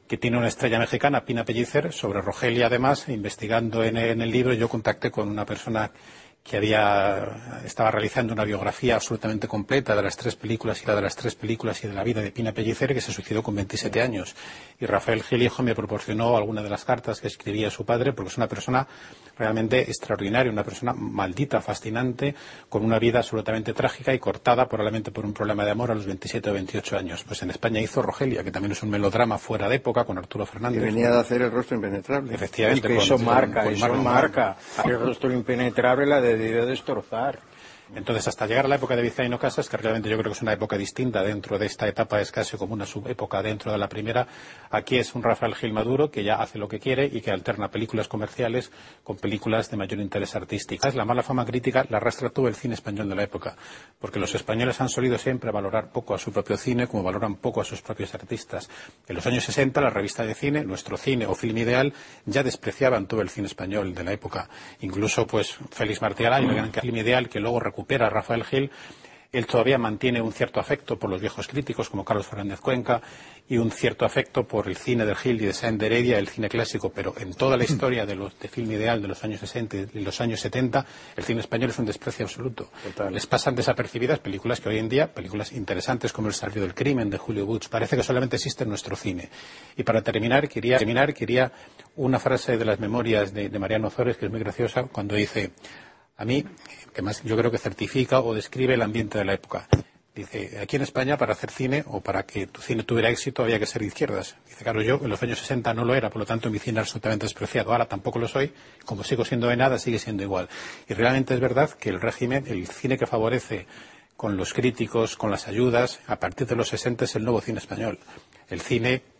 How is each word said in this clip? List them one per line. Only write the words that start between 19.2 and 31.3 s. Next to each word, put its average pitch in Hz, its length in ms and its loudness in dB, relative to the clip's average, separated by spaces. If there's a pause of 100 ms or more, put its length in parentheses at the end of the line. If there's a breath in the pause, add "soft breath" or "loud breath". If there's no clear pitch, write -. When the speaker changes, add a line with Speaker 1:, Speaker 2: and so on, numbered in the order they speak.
Speaker 1:
realmente 113 440 2
extraordinaria, 113 680 0
una 104 140 -2
persona 120 300 -4
maldita, 107 680 -2
fascinante, 123 720 -2 (360 loud breath)
con 107 160 0
una 113 120 4
vida 117 220 4
absolutamente 110 540 -2
trágica - 400 0
y 127 60 2
cortada 123 500 4
probablemente 107 420 0
por 107 140 -6
un 104 80 -2
problema 104 320 0
de 104 60 4
amor 117 200 0
a 110 40 2
los 104 100 -4
veintisiete 98 440 -4
o 101 40 2
veintiocho 98 440 -4
años. 87 280 -6
Pues - 180 -8
en 90 60 -4
España 110 320 0
hizo 110 200 0
Rogelia, 123 420 -2
que 95 80 -6
también 101 200 -2
es 101 120 -6
un 107 60 -2
melodrama 104 480 2
fuera 104 300 -2
de 120 80 2
época, 120 300 2
con 95 120 -4
Arturo 107 280 -6
Fernández. 113 360 -2
Speaker 2:
Y 127 40 2
venía 117 260 4
de 120 80 8
hacer 120 220 2